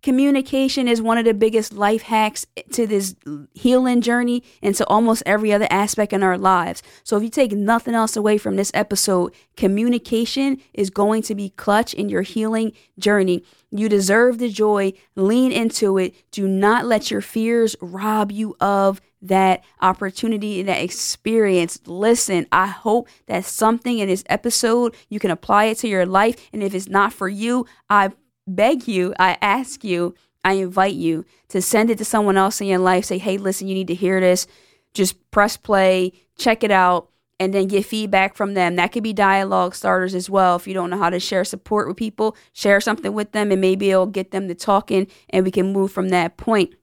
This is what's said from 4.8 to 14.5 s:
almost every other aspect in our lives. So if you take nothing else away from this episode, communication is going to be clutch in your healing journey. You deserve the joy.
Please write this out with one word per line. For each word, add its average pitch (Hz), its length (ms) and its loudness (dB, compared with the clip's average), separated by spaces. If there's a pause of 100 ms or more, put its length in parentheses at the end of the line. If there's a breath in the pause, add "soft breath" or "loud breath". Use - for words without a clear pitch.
almost 226 400 2
every 208 260 2
other 208 160 2
aspect 208 440 0
in 196 100 0
our 185 160 2
lives. 190 420 0 (220 soft breath)
So - 140 -2
if 208 80 0
you 233 40 -6
take 247 220 2
nothing 226 460 0
else 220 200 -2
away 214 220 2
from 208 160 -4
this 196 180 -2
episode, 185 600 0 (240 soft breath)
communication 233 1040 0 (140)
is 196 180 -2
going 214 320 0
to 220 120 -6
be 196 140 -8
clutch 208 440 -2
in 208 160 -4
your 190 140 -2
healing 220 480 -2 (300 soft breath)
journey. 190 420 2 (300 soft breath)
You 208 160 -2
deserve 214 500 4
the 247 100 -2
joy. 202 440 0 (240 soft breath)